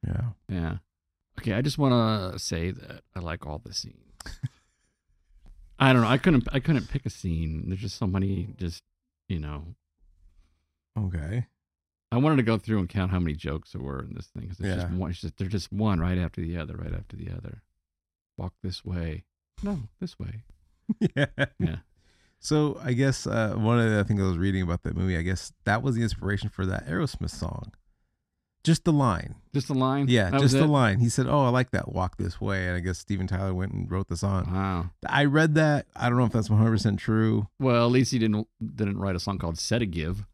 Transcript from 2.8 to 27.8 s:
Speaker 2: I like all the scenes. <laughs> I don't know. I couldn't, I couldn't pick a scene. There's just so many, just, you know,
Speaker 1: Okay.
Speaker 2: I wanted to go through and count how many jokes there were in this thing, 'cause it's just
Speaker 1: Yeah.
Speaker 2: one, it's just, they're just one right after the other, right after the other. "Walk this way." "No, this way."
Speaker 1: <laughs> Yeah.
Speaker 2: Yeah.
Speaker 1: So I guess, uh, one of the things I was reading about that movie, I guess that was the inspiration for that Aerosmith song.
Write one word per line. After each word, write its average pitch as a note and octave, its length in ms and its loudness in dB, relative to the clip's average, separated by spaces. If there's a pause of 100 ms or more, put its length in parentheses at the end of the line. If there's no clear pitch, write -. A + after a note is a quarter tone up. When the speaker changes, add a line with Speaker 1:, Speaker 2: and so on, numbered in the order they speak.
Speaker 2:
I F#2+ 40 -6
like E2+ 260 -8
all D2+ 140 -8
the - 140 -16
scenes. - 280 -12 (240)
<laughs> - 1500 -18
I C3+ 140 8
don't B2 80 8
know. A2+ 60 6
I B2+ 100 4
couldn't, C#3 340 4
I C#3 80 2
couldn't C#3 300 0
pick - 160 -4
a - 40 -2
scene. D#2+ 580 -4
There's F#2 140 -4
just G#2 160 -8
so G#2 100 -2
many, F#2+ 500 -2
just, E2+ 260 -6 (460)
you F2 100 -2
know, D2+ 360 -8 (1200)
Speaker 1:
Okay. F#2 500 -2 (640)
Speaker 2:
I A#2+ 60 2
wanted D3 200 4
to B2+ 60 4
go A2+ 140 4
through G#2+ 220 0
and F2+ 100 0
count F#2 220 0
how F#2 80 2
many E2 160 0
jokes D2 380 -8
there - 80 -8
were C2+ 220 -6
in - 120 -12
this - 120 -14
thing, - 200 -12
'cause F#2 120 -12
it's F#2 160 -2
just F2 140 -4
Speaker 1:
Yeah. F2+ 80 -2
Speaker 2:
one, F#2 140 -2
it's F2 100 -8
just, - 160 -8
they're F#2+ 120 -4
just F#2+ 240 -4
one G2+ 260 0
right F2+ 180 2
after F2 240 -4
the E2+ 160 -4
other, D#2 200 -8
right E2 160 -8
after F2 240 -10
the F2 140 -10
other. E2+ 320 -12 (760)
"Walk F2+ 160 -8 (100)
this F2+ 220 -8
way." E2+ 400 -6 (360)
"No, F#3 280 -6 (100)
this - 180 -10
way." A2 260 -10 (460)
Speaker 1:
<laughs> - 260 0
Yeah. C#3 100 2 (340)
Speaker 2:
Yeah. E2 200 -2 (600)
Speaker 1:
So D3+ 420 0
I B2+ 120 -2
guess, B2+ 340 0
uh, G#2+ 300 0
one A2+ 220 4
of A2+ 120 4
the G#2 140 4
things G2+ 160 2
I F#2+ 40 4
was F2+ 120 2
reading F#2+ 240 2
about F2 220 0
that - 120 -4
movie, F2+ 220 0
I E2 60 -2
guess F#2 280 -4 (140)
that G#2+ 160 2
was C3 140 0
the A#2 80 2
inspiration G#2 460 -2
for F#2 180 -4
that F#2+ 200 -4
Aerosmith E2+ 440 -4
song. - 420 -8 (880)